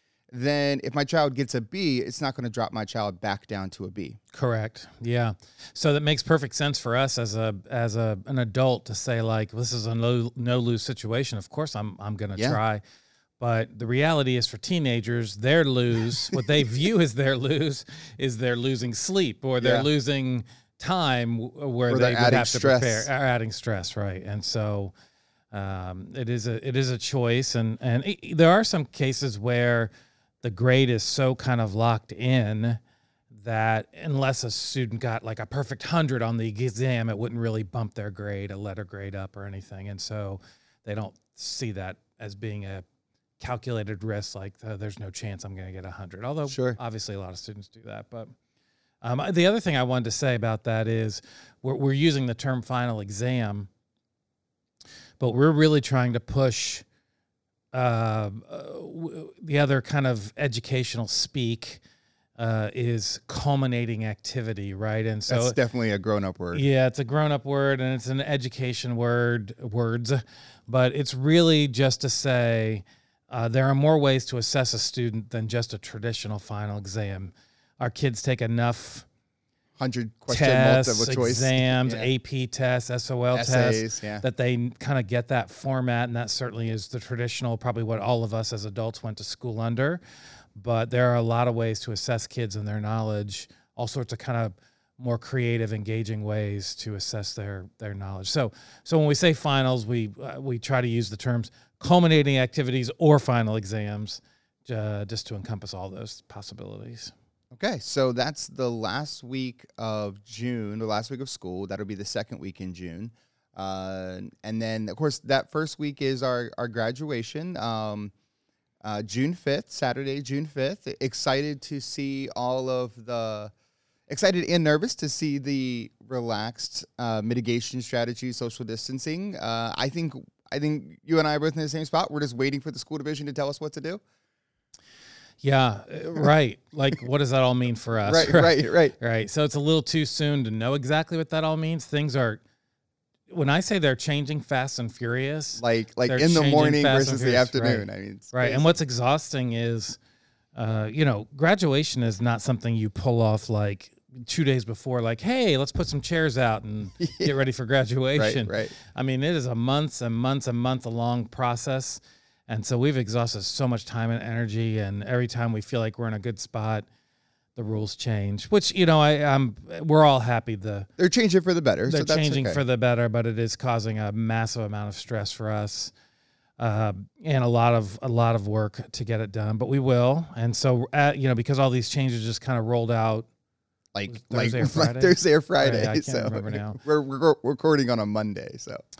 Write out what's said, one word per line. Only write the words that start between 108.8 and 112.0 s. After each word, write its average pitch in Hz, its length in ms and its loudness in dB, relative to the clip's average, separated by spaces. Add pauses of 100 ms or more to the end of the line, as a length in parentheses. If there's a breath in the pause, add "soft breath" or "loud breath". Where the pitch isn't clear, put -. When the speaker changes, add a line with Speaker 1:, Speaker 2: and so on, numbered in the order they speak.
Speaker 1:
week 127 420 -8 (120)
of 107 480 -6
June, 113 520 -6
the 113 80 -6
last 107 240 -2
week 131 120 -10
of 135 80 -10
school. 92 380 -8
That'll 98 180 -6
be 101 100 -8
the 98 100 -10